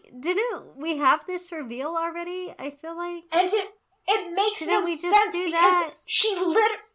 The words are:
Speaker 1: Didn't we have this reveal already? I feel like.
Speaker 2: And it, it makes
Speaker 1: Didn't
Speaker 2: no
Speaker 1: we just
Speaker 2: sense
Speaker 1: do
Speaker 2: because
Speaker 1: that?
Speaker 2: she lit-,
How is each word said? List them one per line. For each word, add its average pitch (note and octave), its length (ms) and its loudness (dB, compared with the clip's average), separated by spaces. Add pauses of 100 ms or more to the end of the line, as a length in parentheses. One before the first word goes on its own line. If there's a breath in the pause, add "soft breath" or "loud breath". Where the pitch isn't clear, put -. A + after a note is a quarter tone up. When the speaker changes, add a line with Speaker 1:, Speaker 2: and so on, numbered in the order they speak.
(200)
Speaker 1:
Didn't F#4 560 -4
we D4+ 220 -4
have C#4+ 300 2
this F4+ 240 -6
reveal C#4+ 440 -6
already? F4 640 -6
I C#4+ 120 -8
feel E4 260 -12
like. F4 340 -8
Speaker 2:
And F4+ 180 2
it, G4 240 0 (340)
it F#4 280 0
makes G#4 240 0
Speaker 1:
Didn't D#4+ 140 -2
Speaker 2:
no G#4 80 2
Speaker 1:
we F4 100 0
just D4+ 120 0
Speaker 2:
sense G4+ 300 4
Speaker 1:
do F4+ 120 -2
Speaker 2:
because E4 160 0
Speaker 1:
that? F4 320 4 (120)
Speaker 2:
she G4+ 300 2
lit-, G4 440 2 (160)